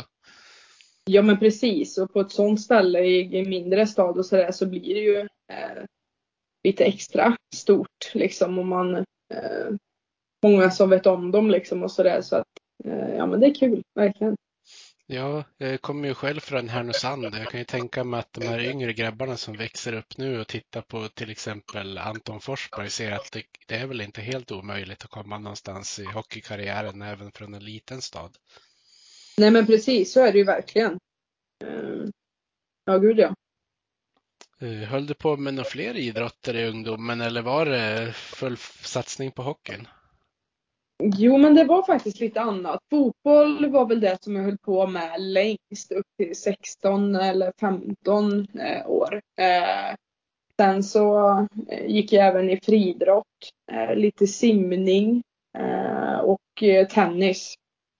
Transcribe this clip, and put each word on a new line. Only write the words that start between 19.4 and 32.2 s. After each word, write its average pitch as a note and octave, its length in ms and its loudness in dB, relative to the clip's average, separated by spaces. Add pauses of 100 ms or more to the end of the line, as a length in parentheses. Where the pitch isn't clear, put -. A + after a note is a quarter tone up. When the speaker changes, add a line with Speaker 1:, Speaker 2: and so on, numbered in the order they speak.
Speaker 2:
växer A2+ 360 -10
upp - 240 -12
nu C3 220 -6
och A2 80 -10
tittar - 340 -12
på A2 260 -12
till A2 240 -14
exempel G#2 640 -12
Anton G#2+ 440 -12
Forsberg G#2+ 480 -10
ser G#2+ 220 -8
att - 200 -10
det, A2 120 -14 (240)
det - 80 -8
är B2+ 120 -10
väl B2+ 140 -12
inte G#2 200 -14
helt B2 300 -10
omöjligt G2+ 520 -12
att - 60 -20
komma G#2 300 -14
någonstans G2+ 600 -14
i G2+ 60 -14
hockeykarriären G2+ 960 -12
även G2+ 300 -16
från G#2 220 -20
en G2+ 120 -20
liten A2 360 -16
stad. - 360 -16 (1000)
Speaker 1:
Nej, G#3 140 6
men A3+ 140 6
precis, A3 480 2
så B3+ 120 6
är G#3+ 60 6
det G3 60 4
ju G3+ 60 6
verkligen. G3 560 0 (640)
Eh, - 420 -10 (800)